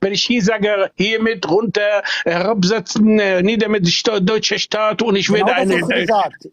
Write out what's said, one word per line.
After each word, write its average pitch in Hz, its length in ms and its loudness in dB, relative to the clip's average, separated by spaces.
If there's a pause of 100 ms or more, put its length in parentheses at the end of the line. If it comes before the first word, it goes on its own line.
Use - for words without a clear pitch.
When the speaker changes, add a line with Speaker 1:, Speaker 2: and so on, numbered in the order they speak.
Speaker 1:
Wenn 196 120 -2
ich 190 120 -2
hier 240 180 0
sage, 208 520 0
hiermit 220 540 -2
runter, 208 540 0 (220)
herabsetzen, 214 920 2
äh, 190 240 2
nieder 214 260 2
mit 208 200 0
Sto-, 214 320 0
deutscher 214 380 0
Staat 214 440 -2
und 220 140 0
ich 185 100 -2
Speaker 2:
Genau 202 120 2
Speaker 1:
werde 214 140 2
Speaker 2:
das 247 80 2
Speaker 1:
eine, 196 200 0
Speaker 2:
hast 165 100 -4
du - 40 -2
Speaker 1:
äh, - 80 -2
Speaker 2:
gesagt. 185 500 -2